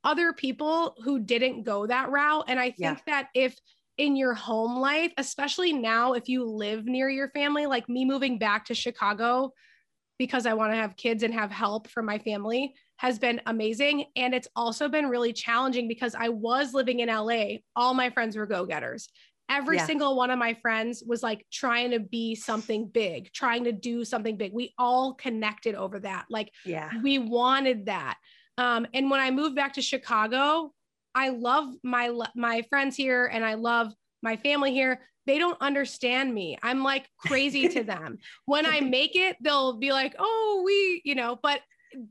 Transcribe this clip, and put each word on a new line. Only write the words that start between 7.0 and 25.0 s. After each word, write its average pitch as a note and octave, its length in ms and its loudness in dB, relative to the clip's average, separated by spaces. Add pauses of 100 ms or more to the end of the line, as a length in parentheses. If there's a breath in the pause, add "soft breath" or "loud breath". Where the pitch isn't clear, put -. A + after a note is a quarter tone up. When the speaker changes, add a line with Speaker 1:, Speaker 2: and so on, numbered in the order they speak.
Speaker 1:
your C4+ 220 -2
family, D4 340 0
like B3+ 240 -2
me B3+ 160 0
moving C4 320 2
back G#3 280 0
to A#3+ 100 -4
Chicago A#3+ 760 0 (680 soft breath)
because B3+ 260 0
I A3+ 80 2
wanna A3 220 2
have G#3+ 200 -2
kids A#3 280 0
and A3+ 100 0
have G#3+ 180 -2
help G#3 360 -2
from A3+ 180 -6
my G#3+ 140 -4
family A3 540 -2 (240 soft breath)
has B3+ 220 0
been A#3+ 260 0
amazing. A3+ 600 0 (100)
And B3+ 180 0
it's B3 220 -2
also A#3 320 -2
been D4 220 0
really A#3+ 240 0
challenging A#3+ 540 0
because A3+ 280 -4
I A#3 140 -2
was A#3 440 -2
living B3+ 280 2
in A#3 80 0
L G#3+ 200 0
A. A3 340 -2 (120)
All B3 180 4
my B3+ 160 2
friends A3+ 260 -2
were G#3+ 120 -4
go-getters. F3+ 600 -4 (400 soft breath)
Every C#4+ 280 2
Speaker 2:
Yeah. E4+ 80 2
Speaker 1:
single C#4+ 300 2
one B3 160 2
of B3+ 80 0
my A#3 160 0
friends A3+ 500 -2
was, A#3 180 -2
like, A3 280 -4
trying A#3+ 400 0
to A#3+ 80 2
be A3+ 360 -4
something A3 520 -4
big, F#3 440 -2
trying B3 340 0
to A#3+ 60 2
do A#3 320 -4
something A3 340 -4
big. F#3+ 160 -4
We A#3 240 -6
all B3+ 360 2